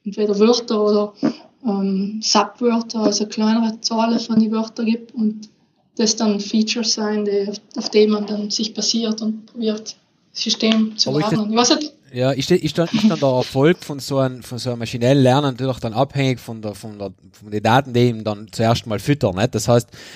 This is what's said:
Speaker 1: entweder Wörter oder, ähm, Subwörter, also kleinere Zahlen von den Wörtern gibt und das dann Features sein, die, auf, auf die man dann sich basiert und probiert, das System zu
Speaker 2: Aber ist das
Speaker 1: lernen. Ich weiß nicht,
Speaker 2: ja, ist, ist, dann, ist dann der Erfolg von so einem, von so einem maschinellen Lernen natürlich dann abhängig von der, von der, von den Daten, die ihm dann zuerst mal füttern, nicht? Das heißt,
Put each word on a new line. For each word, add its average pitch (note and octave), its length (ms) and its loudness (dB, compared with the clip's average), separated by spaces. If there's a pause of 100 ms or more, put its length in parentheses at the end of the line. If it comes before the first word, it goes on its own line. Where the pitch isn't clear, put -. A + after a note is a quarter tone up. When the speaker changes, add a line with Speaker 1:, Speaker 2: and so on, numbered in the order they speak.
Speaker 1:
entweder G#3 360 -2
Wörter A#3 440 4
oder, G#3 300 2 (500)
ähm, G3 600 -2
Subwörter, A3+ 800 0
also G#3 260 -2
kleinere A3 540 0
Zahlen A3+ 380 0
von A3 200 0
den A3 120 2
Wörtern A3+ 360 -4
gibt - 260 -4
und G#3+ 340 -4 (480)
das A3 200 0
dann G#3 240 0
Features A3 540 -2
sein, G#3+ 320 -2
die, G3+ 240 -2
auf, G#3 120 -10 (160)
auf A3 140 -6
die G#3+ 160 6
man G#3 180 0
dann G#3 240 -6
sich G#3+ 240 -4
basiert A3 480 -2
und A3 240 -4
probiert, A3 500 -6 (380)
das - 100 -8
System A3 540 0
zu - 140 -2
Speaker 2:
Aber C#3+ 80 0
ist F#3+ 60 2
das A3 80 -2
Speaker 1:
lernen. G#3+ 180 0
Ich A3+ 60 -2
weiß A#3+ 180 4
nicht, - 180 -4 (180)
Speaker 2:
ja, B2+ 200 0
ist, C3 180 -2
ist, F3+ 280 0
dann, E3+ 140 2
ist G#3+ 160 4
dann E3 120 0
der C#3 100 2
Erfolg C3+ 540 2
von C#3+ 160 -8
so C3+ 180 -6
einem, B2+ 240 -2
von A#2+ 160 -12
so B2 140 -6
einem A#2 80 -6
maschinellen B2 420 4
Lernen C3 300 4
natürlich B2 280 -4
dann A#2 140 -6
abhängig C3 460 0
von A2+ 200 -12
der, G#2+ 140 -8
von G#2 240 -14
der, G2 140 -10 (220)
von G#2+ 180 -20
den G#2 100 -4
Daten, B2 320 4
die A#2+ 140 6
ihm A2+ 160 -2
dann G#2 280 -6
zuerst A#2 360 0
mal G#2+ 100 -2
füttern, A#2+ 380 0
nicht? G2+ 180 0
Das G#2 140 -4
heißt, A#2+ 220 4 (260)